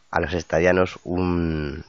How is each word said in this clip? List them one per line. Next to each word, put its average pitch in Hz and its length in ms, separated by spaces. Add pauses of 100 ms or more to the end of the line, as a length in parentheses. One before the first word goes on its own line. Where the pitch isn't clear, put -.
(100)
a - 120
los 82 100
estadianos 90 720
un 82 840